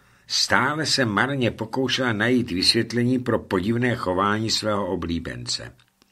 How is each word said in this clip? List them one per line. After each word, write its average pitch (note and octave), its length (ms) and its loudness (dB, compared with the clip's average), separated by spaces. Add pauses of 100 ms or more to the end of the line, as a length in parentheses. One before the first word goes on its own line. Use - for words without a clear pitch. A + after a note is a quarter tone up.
(260)
Stále C#3 600 2
se - 180 2
marně A#2 460 2
pokoušela B2+ 640 -2
najít A2+ 380 2
vysvětlení A#2 680 2
pro A2+ 200 0
podivné A2+ 580 0
chování G2+ 540 0
svého G#2 360 0
oblíbence. E2 880 -6 (380)